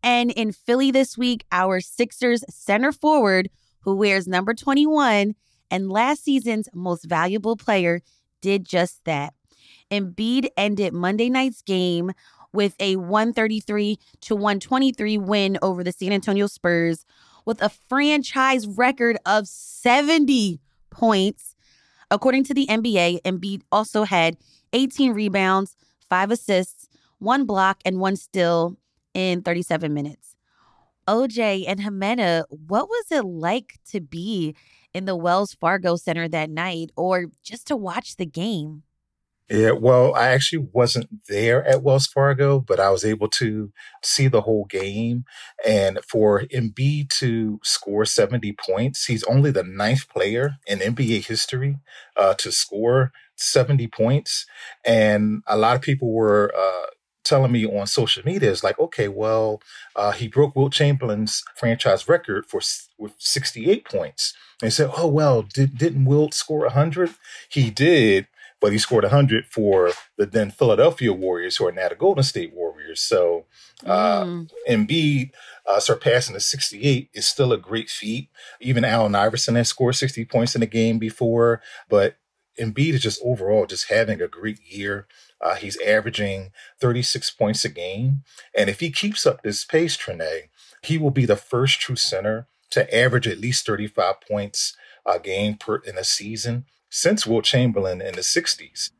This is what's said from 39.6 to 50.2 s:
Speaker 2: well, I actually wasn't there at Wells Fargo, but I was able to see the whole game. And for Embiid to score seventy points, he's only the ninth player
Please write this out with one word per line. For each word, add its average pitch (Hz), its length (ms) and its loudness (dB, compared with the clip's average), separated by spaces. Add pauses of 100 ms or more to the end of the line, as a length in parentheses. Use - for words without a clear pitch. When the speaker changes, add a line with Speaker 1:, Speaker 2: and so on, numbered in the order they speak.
Speaker 2:
well, 123 460 4
I 120 140 2
actually 139 420 0
wasn't 117 560 -2
there 113 360 0
at 131 200 2
Wells 139 240 2
Fargo, 139 500 2
but - 220 0
I 98 100 4
was 95 140 0
able 107 240 0
to 107 420 -4 (320)
see - 240 2
the 123 140 4
whole 107 240 0
game. 107 600 -4 (400)
And 101 400 2
for 104 380 4 (100)
Embiid 135 580 -2 (100)
to 113 420 -2
score 104 420 -2
seventy 110 480 0
points, 117 540 -4
he's 117 160 -2
only 135 300 4
the 92 100 0
ninth 101 460 -2
player 120 480 -2 (100)